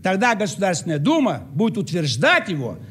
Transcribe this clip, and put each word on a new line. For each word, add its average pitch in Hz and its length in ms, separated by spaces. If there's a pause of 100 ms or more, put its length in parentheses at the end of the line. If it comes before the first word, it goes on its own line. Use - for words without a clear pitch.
тогда 196 320
Государственная 175 600
Дума 208 540
будет 220 260
утверждать 170 680
его, 123 300 (120)